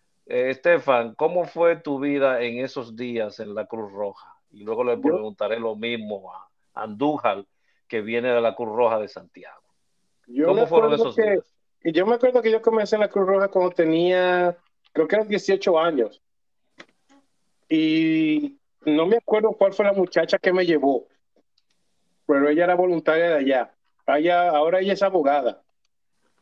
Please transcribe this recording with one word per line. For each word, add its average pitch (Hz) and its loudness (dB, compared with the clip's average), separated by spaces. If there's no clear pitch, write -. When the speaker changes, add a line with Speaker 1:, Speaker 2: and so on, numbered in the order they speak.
Speaker 1:
Eh, 127 -2
Estefan, 131 0
¿cómo 170 -2
fue 170 0
tu 147 -8
vida 135 0
en 120 -6
esos 117 -8
días 113 -6
en 104 -12
la 107 -6
Cruz 110 -12
Roja? 101 -12
Y 104 -20
luego 110 -4
le 120 0
Speaker 2:
Yo 101 -10
Speaker 1:
preguntaré 107 -4
lo 113 -6
mismo 107 -8
a - -20
Andújar, 110 -4
que 110 -6
viene 117 -4
de 120 2
la 113 0
Cruz 117 -8
Roja 113 0
de 104 -6
Santiago. - -20
Speaker 2:
Yo 135 -2
Speaker 1:
¿Cómo 202 2
Speaker 2:
me - 4
Speaker 1:
fueron 151 4
Speaker 2:
acuerdo 139 0
Speaker 1:
esos 110 -12
Speaker 2:
que, 110 2
Speaker 1:
días? - -6
Speaker 2:
yo 175 2
me 240 2
acuerdo 247 2
que 220 0
yo 220 2
comencé 220 2
en 208 -2
la 208 2
Cruz 196 0
Roja 196 2
cuando 185 2
tenía, 180 2
creo 156 0
que 196 0
eran 214 0
dieciocho 190 0
años. 160 0
Y 156 0
no 156 2
me 220 2
acuerdo 214 0
cuál 196 2
fue 202 -2
la 202 2
muchacha 180 0
que 185 0
me 185 2
llevó, 139 2
pero 143 2
ella 156 2
era 180 2
voluntaria 170 0
de 165 2
allá. 135 -2
Allá, 175 2
ahora 160 2
ella 196 -2
es 196 -4
abogada. 143 0